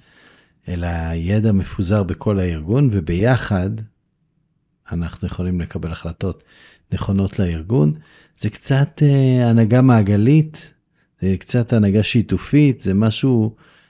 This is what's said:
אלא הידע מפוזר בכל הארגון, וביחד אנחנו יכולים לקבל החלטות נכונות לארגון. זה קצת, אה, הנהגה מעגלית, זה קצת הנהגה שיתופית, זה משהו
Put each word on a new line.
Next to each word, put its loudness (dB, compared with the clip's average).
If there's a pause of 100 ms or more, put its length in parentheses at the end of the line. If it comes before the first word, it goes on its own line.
(680)
אלא -6
הידע -2
מפוזר 0
בכל -2
הארגון, 0
וביחד 0 (1200)
אנחנו -6
יכולים -4
לקבל -8
החלטות -10 (500)
נכונות -2
לארגון. 0 (460)
זה -4
קצת, -2
אה, 2
הנהגה 4
מעגלית, 2 (480)
זה 0
קצת -2
הנהגה 4
שיתופית, 0
זה -2
משהו 0 (340)